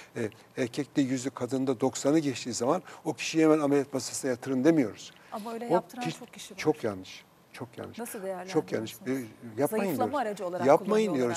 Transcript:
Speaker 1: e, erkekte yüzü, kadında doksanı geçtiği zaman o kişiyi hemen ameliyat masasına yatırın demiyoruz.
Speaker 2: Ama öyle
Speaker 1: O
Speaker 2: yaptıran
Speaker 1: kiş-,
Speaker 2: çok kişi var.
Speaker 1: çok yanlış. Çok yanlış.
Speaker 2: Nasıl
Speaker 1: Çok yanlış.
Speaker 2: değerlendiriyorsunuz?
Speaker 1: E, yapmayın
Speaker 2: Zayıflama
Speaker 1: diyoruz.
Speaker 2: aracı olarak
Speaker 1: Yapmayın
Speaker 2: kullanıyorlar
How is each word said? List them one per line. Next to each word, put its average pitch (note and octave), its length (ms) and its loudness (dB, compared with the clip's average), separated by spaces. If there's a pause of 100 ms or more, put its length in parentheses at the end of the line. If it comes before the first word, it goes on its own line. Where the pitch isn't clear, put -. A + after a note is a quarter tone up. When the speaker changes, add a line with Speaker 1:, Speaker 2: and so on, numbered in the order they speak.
(160)
Speaker 1:
e, A#2 140 -2 (280)
erkekte C3 440 -2
yüzü, C3 280 0
kadında C3 500 -2
doksanı C#3 400 2
geçtiği B2+ 340 -2
zaman C#3+ 300 0 (220)
o D#3 80 -2
kişiyi D#3+ 300 0
hemen D#3 160 8
ameliyat C#3+ 340 2
masasına C3 380 -4
yatırın B2+ 320 -2
demiyoruz. C#3 500 2 (180)
Speaker 2:
Ama A3+ 220 -10
öyle A3+ 140 -8
Speaker 1:
O A#3 60 0
Speaker 2:
yaptıran A#3+ 320 0
Speaker 1:
kiş-, - 140 -6
Speaker 2:
çok - 140 -18
kişi - 200 -16
var. - 60 -20
Speaker 1:
çok D3+ 240 0
yanlış. G2 420 -6 (280)
Çok - 240 -14
yanlış. G2 220 -10
Speaker 2:
Nasıl A#3 200 -8 (280)
Speaker 1:
Çok F3+ 240 -2
yanlış. A2 280 -6
Speaker 2:
değerlendiriyorsunuz? A#2+ 580 -8
Speaker 1:
E, B2 40 0
yapmayın G3+ 240 0
Speaker 2:
Zayıflama G3 260 0
Speaker 1:
diyoruz. C4 160 -2
Speaker 2:
aracı G3+ 180 -6
olarak F3 220 -2
Speaker 1:
Yapmayın G#3 400 6
Speaker 2:
kullanıyorlar B2+ 300 0